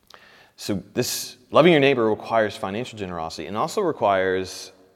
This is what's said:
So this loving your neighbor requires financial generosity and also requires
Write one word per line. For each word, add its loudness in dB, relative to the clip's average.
So -4
this -6
loving 6
your 6
neighbor 4
requires 0
financial -8
generosity -8
and -8
also -2
requires 0